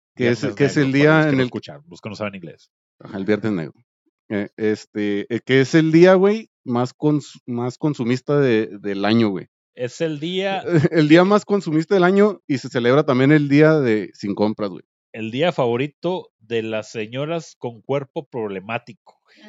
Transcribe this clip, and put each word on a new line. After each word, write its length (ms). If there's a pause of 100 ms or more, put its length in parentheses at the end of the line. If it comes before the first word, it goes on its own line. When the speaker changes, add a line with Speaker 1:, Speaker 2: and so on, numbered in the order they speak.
(140)
Speaker 1:
que 140
es, 140
Speaker 2:
Viernes 140
Speaker 1:
que 100
es 100
el 160
Speaker 2:
Negro, 0
para 60
Speaker 1:
día 180
Speaker 2:
los 80
que 60
Speaker 1:
en 60
Speaker 2:
no 60
Speaker 1:
el 40
Speaker 2:
escuchan, 420
los 140
que 80
no 40
saben 200
inglés. 360 (280)
Speaker 1:
Ajá, 180
el 80
Viernes 280
Negro. 220 (540)
Eh, 280
este, 800
eh, 100
que 180
es 120
el 160
día, 240
güey, 360 (140)
más 320
cons-, 500
más 320
consumista 600
de, 280 (140)
del 260
año, 240
güey. 160 (280)
Speaker 2:
Es 280
el 180
día 420
Speaker 1:
<laughs> 300
El 160
día 160
más 200
consumista 500
del 100
año 420
y 120
se 100
celebra 360
también 280
el 160
día 320
de 340
sin 200
compras, 360
güey. 140 (280)
Speaker 2:
el 180
día 220
favorito 840
de 240
las 280
señoras 680
con 220
cuerpo 480
problemático. 920 (280)